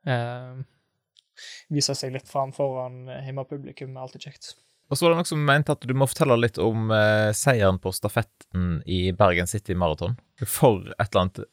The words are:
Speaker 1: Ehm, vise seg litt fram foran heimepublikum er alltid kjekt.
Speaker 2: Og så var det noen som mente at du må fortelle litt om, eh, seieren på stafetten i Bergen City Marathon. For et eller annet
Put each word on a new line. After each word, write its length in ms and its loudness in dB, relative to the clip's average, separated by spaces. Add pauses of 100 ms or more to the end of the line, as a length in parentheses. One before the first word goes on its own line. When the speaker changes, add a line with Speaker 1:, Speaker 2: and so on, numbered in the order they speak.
Speaker 1:
Ehm, 560 -6 (1040)
vise 280 0
seg 180 -8
litt 160 -12
fram 240 -4
foran 560 -4
heimepublikum 840 -12
er 80 -12
alltid 240 -18
kjekt. 240 -20 (380)
Speaker 2:
Og 60 -2
så 80 0
var 80 6
det 80 2
noen 80 -4
som 180 -2
mente 240 4
at 160 -2
du 80 4
må 140 2
fortelle 260 4
litt 240 0
om, 320 0
eh, 400 4
seieren 480 2
på 160 -4
stafetten 880 -4
i 300 0
Bergen 320 4
City 260 -6
Marathon. 440 -2 (260)
For 380 4 (180)
et 140 0
eller 80 4
annet 180 -2 (140)